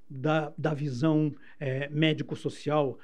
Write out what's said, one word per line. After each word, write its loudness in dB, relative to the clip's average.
da, 0
da 0
visão, 2
é, -2
médico-social, 0